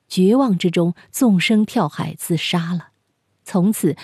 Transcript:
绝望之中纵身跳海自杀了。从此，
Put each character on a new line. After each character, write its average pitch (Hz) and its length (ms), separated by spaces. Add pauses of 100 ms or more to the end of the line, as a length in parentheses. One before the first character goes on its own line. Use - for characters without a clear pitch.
绝 185 280
望 254 200
之 175 140
中 170 240 (180)
纵 208 280
身 214 260
跳 180 240
海 156 260
自 - 220
杀 175 380
了。 165 140 (540)
从 196 300
此， 170 300